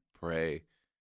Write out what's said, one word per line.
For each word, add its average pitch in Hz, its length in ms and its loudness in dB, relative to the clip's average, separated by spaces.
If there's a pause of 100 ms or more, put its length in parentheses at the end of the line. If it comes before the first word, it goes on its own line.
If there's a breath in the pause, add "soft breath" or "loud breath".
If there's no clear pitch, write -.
(200)
pray, 82 440 0 (380)